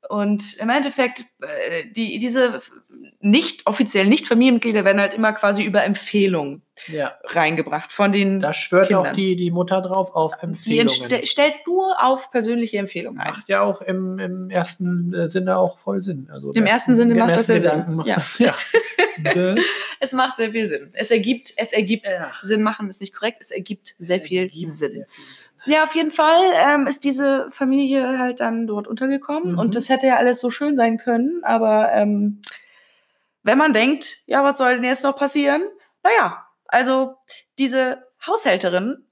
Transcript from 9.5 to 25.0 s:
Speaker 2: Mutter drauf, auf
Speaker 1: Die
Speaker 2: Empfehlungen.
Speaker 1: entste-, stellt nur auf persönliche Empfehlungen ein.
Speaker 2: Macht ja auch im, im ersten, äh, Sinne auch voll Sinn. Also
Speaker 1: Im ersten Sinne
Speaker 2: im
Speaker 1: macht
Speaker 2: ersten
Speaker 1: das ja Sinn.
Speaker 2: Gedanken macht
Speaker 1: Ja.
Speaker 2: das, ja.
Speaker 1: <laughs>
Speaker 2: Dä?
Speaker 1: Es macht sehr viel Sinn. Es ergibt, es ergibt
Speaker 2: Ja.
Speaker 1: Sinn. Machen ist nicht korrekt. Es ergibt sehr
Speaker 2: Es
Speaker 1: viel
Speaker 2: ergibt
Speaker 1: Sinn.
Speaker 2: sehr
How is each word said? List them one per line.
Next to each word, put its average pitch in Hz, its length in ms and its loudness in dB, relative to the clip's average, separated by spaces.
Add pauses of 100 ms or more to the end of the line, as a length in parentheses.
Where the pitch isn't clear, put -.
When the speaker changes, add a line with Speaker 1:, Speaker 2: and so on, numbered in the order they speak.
Speaker 2:
Mutter 180 320 0
drauf, 185 320 -2
auf 160 220 -2
Speaker 1:
Die - 80 -14
Speaker 2:
Empfehlungen. 170 440 0 (220)
Speaker 1:
entste-, 247 160 -2
stellt 302 280 2 (120)
nur 370 360 0
auf 262 280 0
persönliche 233 480 -2
Empfehlungen 190 420 -8
ein. - 120 -6
Speaker 2:
Macht - 160 -16
ja 196 140 2
auch 196 200 -2
im, 185 360 -6
im 185 320 -8
ersten, 180 640 -4
äh, 170 180 -2
Sinne 185 280 -2
auch 180 200 0
voll 196 220 -4
Sinn. 170 320 -8
Also 69 200 -12
Speaker 1:
Im 220 140 2
ersten 247 300 2
Sinne 233 160 6
Speaker 2:
im 233 60 4
Speaker 1:
macht 226 120 4
Speaker 2:
ersten 226 240 4
Speaker 1:
das - 100 4
ja 170 60 4
Sinn. - 0 -
Speaker 2:
Gedanken 160 260 -2
macht 160 120 -4
Speaker 1:
Ja. 104 60 0
Speaker 2:
das, - 240 -4
ja. 226 160 4 (360)
Speaker 1:
<laughs> - 280 -2
Speaker 2:
Dä? 185 420 0 (400)
Speaker 1:
Es 262 120 -4
macht 262 240 0
sehr 226 140 -2
viel 220 180 -2
Sinn. 143 260 -6
Es 220 160 -4
ergibt, 226 460 0
es 226 160 -4
ergibt 214 360 0
Speaker 2:
Ja. 175 220 -6 (120)
Speaker 1:
Sinn. 214 200 0
Machen 214 260 -2
ist 185 120 -12
nicht 196 140 -16
korrekt. 233 260 -6
Es - 100 -12
ergibt - 480 -12
sehr 175 240 -2
Speaker 2:
Es 156 60 -16
Speaker 1:
viel 180 140 -2
Speaker 2:
ergibt 170 280 -8
Speaker 1:
Sinn. 143 200 -4
Speaker 2:
sehr - 160 -14